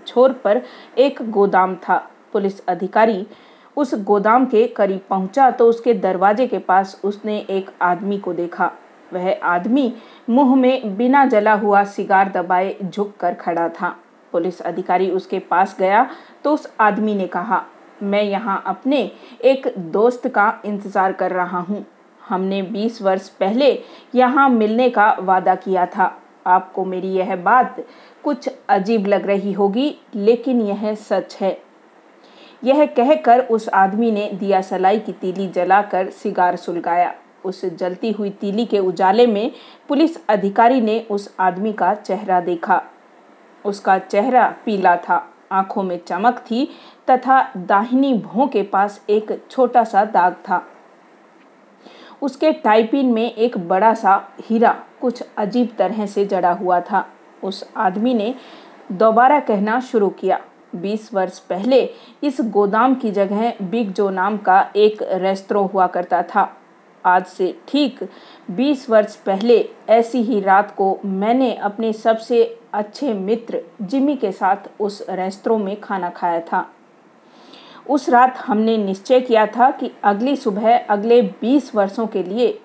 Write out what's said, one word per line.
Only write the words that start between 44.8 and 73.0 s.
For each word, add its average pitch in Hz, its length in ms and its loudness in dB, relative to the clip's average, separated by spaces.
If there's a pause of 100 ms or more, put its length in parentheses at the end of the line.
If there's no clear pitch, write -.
था, - 380 -4 (180)
आंखों 196 320 -2
में 180 240 -6
चमक 214 300 0
थी 240 320 -4 (400)
तथा 262 480 2
दाहिनी 240 560 0
भौं 226 340 -2
के 214 160 -2
पास 202 460 -2
एक 214 420 -2
छोटा 247 320 4
सा 214 220 2
दाग 180 280 2
था। - 320 -6 (1600)
उसके 285 300 0
टाइपिन 233 540 2
में 233 300 0
एक 233 220 0
बड़ा 190 360 2
सा 196 360 0 (120)
हीरा 226 420 0 (180)
कुछ - 220 -4 (140)
अजीब 220 400 -2
तरह 208 280 -2
से 202 200 -2
जड़ा 196 260 0
हुआ 175 300 0
था। 185 280 -4 (340)
उस - 340 -10
आदमी 208 360 0
ने 233 220 -2 (560)
दोबारा 226 480 4
कहना 220 400 0
शुरू 220 300 0
किया, 185 300 -2 (360)
"बीस 202 380 -6
वर्ष 185 260 -4
पहले 220 500 0 (340)
इस 277 180 -2
गोदाम 220 540 2
की 233 160 -4
जगह 202 500 -2
बिग 196 320 -4
जो 202 160 0
नाम 190 280 -2
का 196 380 2
एक 214 260 4
रेस्तरां 190 640 -2
हुआ 185 200 0
करता 180 340 -2
था। 185 360 -2 (480)
आज 185 200 4
से - 420 -4
ठीक 277 320 0 (520)
बीस 254 380 -2
वर्ष 214 260 2
पहले 208 540 2 (200)
ऐसी 233 320 2
ही 214 180 0
रात 196 360 2
को 196 300 0
मैंने 214 480 0
अपने 214 400 -4
सबसे - 640 0 (140)
अच्छे 214 400 -6